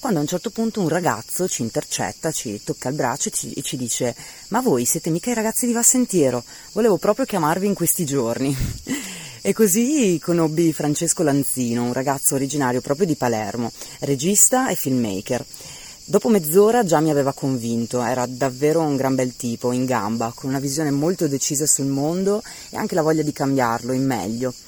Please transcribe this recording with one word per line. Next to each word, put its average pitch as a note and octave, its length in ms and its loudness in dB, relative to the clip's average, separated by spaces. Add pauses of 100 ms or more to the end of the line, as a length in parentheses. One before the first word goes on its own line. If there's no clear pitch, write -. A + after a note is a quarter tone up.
quando G#3+ 180 0
a D3 40 2
un D3+ 40 0
certo F3+ 220 -4
punto A3 320 -4
un E3+ 80 2
ragazzo D#3 600 -2
ci - 120 -4
intercetta, B2+ 720 -4
ci G#2 320 -6
tocca - 240 -6
il C3+ 60 -4
braccio C#3 340 -2
e - 40 -6
ci, - 200 -6
e - 80 -8
ci D3 160 -6
dice: B2 400 -4 (320)
"Ma A3+ 140 -2
voi C3 240 2
siete - 240 -2
mica F3 200 -2
i A#3+ 40 0
ragazzi A3 320 -2
di A#3+ 80 2
Va A#3 80 0
Sentiero? D3 600 2 (300)
Volevo G#3 240 4
proprio G#3+ 300 0
chiamarvi F3+ 400 0
in G3+ 80 2
questi E3+ 320 0
giorni." C3 500 0
<laughs> F#3+ 680 -6 (240)
E G3 60 2
così A3 720 4
conobbi E3 500 2
Francesco D3+ 500 0
Lanzino, B2+ 640 2
un A#2+ 80 0
ragazzo C3+ 420 0
originario C3 460 0
proprio D3 240 0
di D#3+ 100 2
Palermo, A2+ 560 -2 (280)
regista F#3 720 2
e F#3 40 0
filmmaker. A#2 680 0 (640)
Dopo G#3+ 240 2
mezz'ora G3+ 540 6
già D#3+ 160 4
mi D#3 100 4
aveva C#3 240 2
convinto, A#2 680 -2
era B2 220 0
davvero C3 560 0
un D3 160 2
gran C3 180 2
bel B2+ 220 -2
tipo, A#2+ 360 -2
in B2+ 120 0
gamba, A#2 500 0
con - 140 -8
una C3+ 100 -2
visione C#3+ 320 -2
molto D#3 380 0
decisa C#3 380 -2
sul C#3 220 2
mondo F3+ 540 0 (280)
e G#2+ 80 -8
anche G3 160 -4
la E3+ 80 2
voglia D#3 200 2
di D3 100 -2
cambiarlo B2+ 600 0
in C3 140 0
meglio. A#2+ 480 -2 (140)